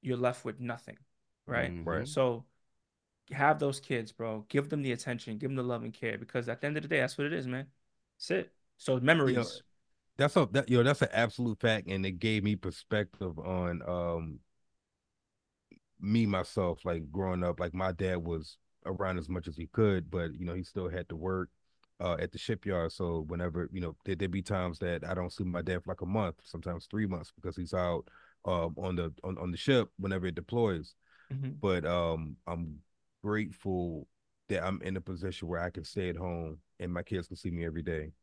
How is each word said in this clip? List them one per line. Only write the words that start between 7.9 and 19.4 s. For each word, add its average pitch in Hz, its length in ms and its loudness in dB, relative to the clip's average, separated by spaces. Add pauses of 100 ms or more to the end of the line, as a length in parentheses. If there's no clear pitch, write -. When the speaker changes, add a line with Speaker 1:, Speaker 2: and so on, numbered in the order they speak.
Speaker 1:
That's - 120 -4
it. 185 200 0 (260)
So - 160 0
Speaker 3:
You 127 60 4
know, 120 60 0
Speaker 1:
memories. 131 560 6 (560)
Speaker 3:
that's 139 180 6
a, 151 160 8
that, - 180 2
you 123 80 8
know, 120 60 10
that's 139 180 6
an 123 120 4
absolute 113 460 2
fact, 110 280 4
and 95 180 0
it 92 140 -2
gave 110 240 4
me 104 120 4
perspective 92 840 -2
on, 87 480 -2
um, 85 520 -2 (1600)
me, 110 260 4
myself, 92 580 2
like, 82 280 -2
growing 92 320 0
up. 87 160 0
Like, 87 140 -2
my 92 180 0
dad 92 260 0
was 82 400 -4 (280)
around 92 340 -2
as 78 100 -8
much 90 180 -4